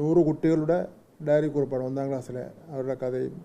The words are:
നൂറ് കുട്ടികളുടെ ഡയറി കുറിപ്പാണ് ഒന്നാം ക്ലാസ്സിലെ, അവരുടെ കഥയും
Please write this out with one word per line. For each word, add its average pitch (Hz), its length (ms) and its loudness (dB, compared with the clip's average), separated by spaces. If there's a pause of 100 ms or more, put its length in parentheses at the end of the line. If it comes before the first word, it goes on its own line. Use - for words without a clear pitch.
നൂറ് 160 200 4 (100)
കുട്ടികളുടെ 160 500 2 (480)
ഡയറി 151 260 4
കുറിപ്പാണ് 131 360 0
ഒന്നാം 139 200 -4
ക്ലാസ്സിലെ, 123 340 -6 (280)
അവരുടെ 131 320 -4
കഥയും 131 400 -4